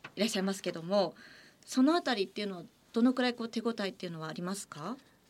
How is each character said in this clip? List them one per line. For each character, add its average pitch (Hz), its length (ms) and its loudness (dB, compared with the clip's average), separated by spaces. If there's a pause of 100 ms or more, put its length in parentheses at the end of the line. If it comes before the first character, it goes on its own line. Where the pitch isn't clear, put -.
(180)
い - 20 -4
ら 202 60 2
っ 220 40 0
し - 60 -4
ゃ 196 60 0
い - 20 0
ま 196 100 0
す 190 80 -8
け 175 120 -4
ど 165 100 -10
も、 180 320 2 (500)
そ - 160 2
の 302 140 8
あ 349 60 4
た 247 120 0
り 202 120 0
っ - 20 -10
て - 140 -8
い - 20 -2
う 208 40 -4
の 190 100 -6
は 170 60 -12 (280)
ど 226 100 2
の 254 120 8
く 262 80 0
ら 247 80 4
い 240 40 0
こ 233 120 -6
う 226 40 -6
手 226 120 -4
応 226 180 0
え 196 120 0
っ - 20 -10
て - 120 -10
い 175 40 -4
う - 20 -8
の 165 80 -8
は 160 80 -6
あ 156 60 -6
り 165 80 -8
ま 180 140 -4
す 202 120 -10
か？ 180 300 -10 (320)